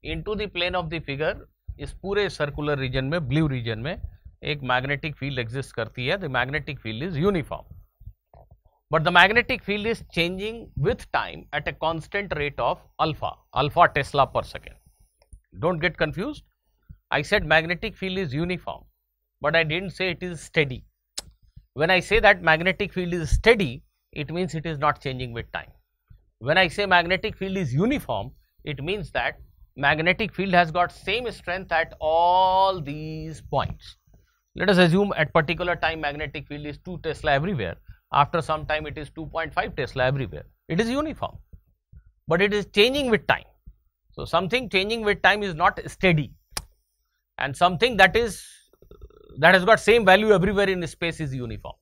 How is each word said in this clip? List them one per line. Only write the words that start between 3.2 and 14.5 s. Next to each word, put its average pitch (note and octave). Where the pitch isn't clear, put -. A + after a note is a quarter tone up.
ब्लू D3+
रीजन A#2
में C#3
एक D3
मैग्नेटिक C3+
फील्ड C3+
एग्जिस्ट B2
करती A#2
है। F3
The F#3
magnetic C3+
field A2
is F3
uniform, F3+
but D#3
the F3
magnetic A3
field G#3
is -
changing F#3+
with -
time E2+
at D3
a D#3
constant E3
rate C#3+
of E3+
alpha, C#3
alpha D3
Tesla C#3
per -
second। -